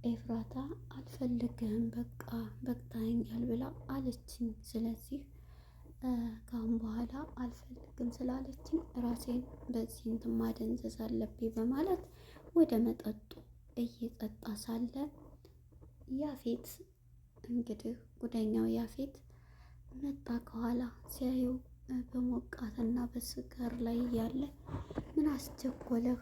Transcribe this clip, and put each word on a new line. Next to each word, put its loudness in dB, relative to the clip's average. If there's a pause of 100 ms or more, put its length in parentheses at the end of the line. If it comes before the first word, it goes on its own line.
«ኤፍራታ 0 (360)
አልፈልግህም፣ 2
በቃ -4 (340)
በቅታኛል» 0
ብላ 2 (260)
አለችኝ። -2 (120)
ስለዚህ -2 (1200)
ከአሁን 0
በኋላ 0 (240)
አልፈልግም -4
ስላለችኝ 0 (200)
ራሴን 2 (260)
በዚህ 0
እንትን 2
ማደንዘዝ 0
አለብኝ 0
በማለት 4 (520)
ወደ 10
መጠጡ 0 (460)
እየጠጣ -4 (120)
ሳለ -2 (1200)
ያፌት፣ 0 (800)
እንግዲህ 0 (220)
ጉደኛው 4
ያፌት 0 (800)
መጣ። -4 (160)
ከኋላ 0 (280)
ሲያየው 2 (500)
በሞቃትና 0 (100)
በስካር -4
ላይ 2
እያለ 2 (680)
«ምን 6
አስቸኮለህ?» 2